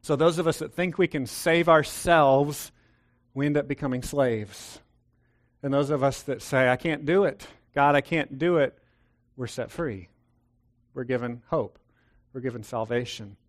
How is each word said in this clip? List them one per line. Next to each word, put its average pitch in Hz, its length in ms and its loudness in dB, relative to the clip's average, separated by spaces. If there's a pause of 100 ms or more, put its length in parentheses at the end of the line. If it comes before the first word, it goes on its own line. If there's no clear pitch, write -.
So 151 140 0
those 165 220 4
of 165 80 0
us 160 120 0
that 156 160 -10
think 175 240 -4
we 180 80 2
can 139 200 -4
save 165 420 0
ourselves, 147 1040 4 (640)
we 139 120 -2
end 147 100 0
up 139 120 0
becoming 131 340 -4
slaves. 120 800 -2 (840)
And 139 100 -4
those 139 180 0
of 139 120 0
us 135 200 0
that 131 200 -6
say, 131 260 2
"I 127 80 4
can't 151 300 -6
do 185 180 4
it. - 220 -4 (260)
God, 143 220 4
I 143 60 6
can't 143 360 -4
do 170 200 2
it," 135 200 0 (600)
we're 123 100 -8
set - 240 -8
free. 107 380 -8 (840)
We're 131 120 -8
given 120 420 -4
hope. 131 320 -4 (540)
We're 131 80 -10
given 120 240 -8
salvation 113 720 -6 (120)